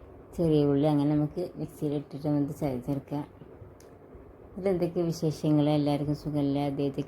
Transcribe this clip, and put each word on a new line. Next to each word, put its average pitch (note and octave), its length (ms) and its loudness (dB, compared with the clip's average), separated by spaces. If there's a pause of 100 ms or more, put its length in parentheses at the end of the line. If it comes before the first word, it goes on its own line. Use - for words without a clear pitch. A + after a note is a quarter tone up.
(380)
ചെറിയ D#3 280 4
ഉള്ളി, C#3+ 220 4
അങ്ങനെ D3 280 4
നമുക്ക് D3+ 400 -2
മിക്സിയിൽ D3 380 -6
ഇട്ടിട്ട് C#3+ 340 -6
നമുക്ക് D3 320 0
ചതച്ചെടുക്കാം. C#3 640 -4 (1300)
ഇതിലെന്തൊക്കെ F3+ 440 0
വിശേഷങ്ങൾ? D3+ 680 2
എല്ലാവർക്കും D3 460 2
സുഖമല്ലേ? C#3+ 500 0
ആദ്യമായിട്ട് C#3+ 420 -2